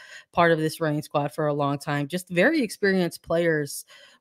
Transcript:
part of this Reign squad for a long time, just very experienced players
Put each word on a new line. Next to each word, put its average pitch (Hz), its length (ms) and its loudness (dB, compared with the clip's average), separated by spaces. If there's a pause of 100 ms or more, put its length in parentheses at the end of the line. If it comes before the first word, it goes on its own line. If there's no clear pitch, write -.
(320)
part 170 200 4
of 160 80 2
this 156 200 -2
Reign 151 220 0
squad 147 320 -4
for 151 140 -2
a 147 40 0
long 143 260 -2
time, 143 280 -4
just 180 220 -8
very 240 340 2
experienced 190 600 0
players 165 600 0 (360)